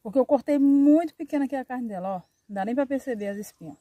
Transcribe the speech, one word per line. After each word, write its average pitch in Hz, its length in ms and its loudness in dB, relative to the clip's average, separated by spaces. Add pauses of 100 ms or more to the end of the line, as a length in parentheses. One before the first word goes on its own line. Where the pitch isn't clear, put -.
Porque 220 160 -2
eu 254 80 4
cortei 285 320 0
muito 285 560 4
pequena 285 320 -4
aqui 269 100 -6
a 262 80 -6
carne 254 240 -10
dela, 190 300 -6
ó. 175 40 -10 (280)
Não 202 60 -12
dá 196 100 -4
nem 233 80 -4
pra 269 140 0
perceber 254 400 -6
as 202 100 -8
espinhas. 170 440 -16